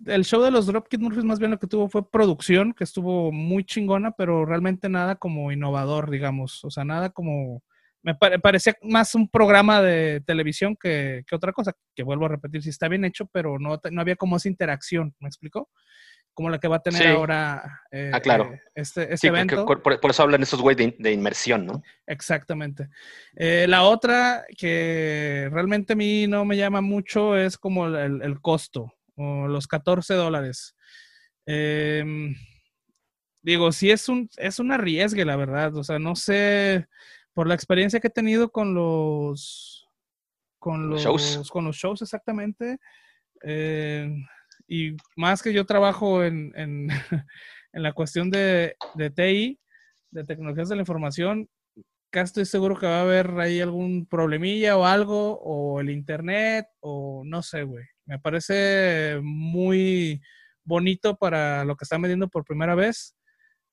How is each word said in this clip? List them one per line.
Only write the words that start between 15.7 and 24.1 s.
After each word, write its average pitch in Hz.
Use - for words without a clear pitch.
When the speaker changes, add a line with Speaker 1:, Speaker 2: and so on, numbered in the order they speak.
Speaker 1:
Como 160
la 160
que 165
va 165
a 160
tener 170
Speaker 2:
Sí. 165
Speaker 1:
ahora, 151
eh, 139
Speaker 2:
Ah, 127
claro. 120
Speaker 1:
eh, 139
este, 151
este 160
Speaker 2:
Sí, -
porque 170
Speaker 1:
evento. 196
Speaker 2:
por, 143
por, 139
por 139
eso 156
hablan 143
esos 131
güey 135
de 120
in-, 117
de 110
inmersión, 104
¿no? 131
Speaker 1:
Exactamente. 147
Eh, 170
la 180
otra 240